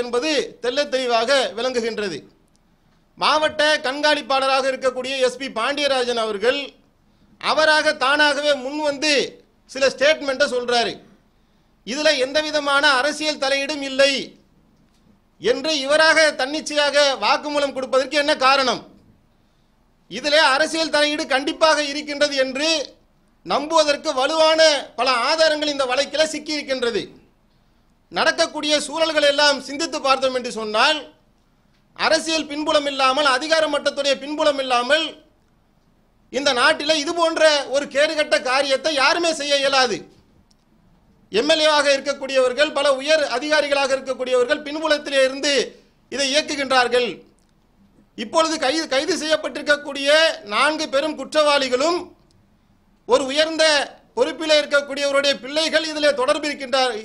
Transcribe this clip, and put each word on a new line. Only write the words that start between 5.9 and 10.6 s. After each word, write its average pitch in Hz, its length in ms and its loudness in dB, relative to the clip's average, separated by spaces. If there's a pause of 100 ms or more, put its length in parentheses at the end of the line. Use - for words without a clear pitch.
அவர்கள் 220 360 -2 (800)
அவராக 302 520 2 (120)
தானாகவே 294 580 2
முன் 285 260 -8
வந்து 285 240 -2 (640)
சில 269 100 -2 (100)
ஸ்டேட்மெண்ட்டை 285 600 0
சொல்றாரு. 240 400 0 (960)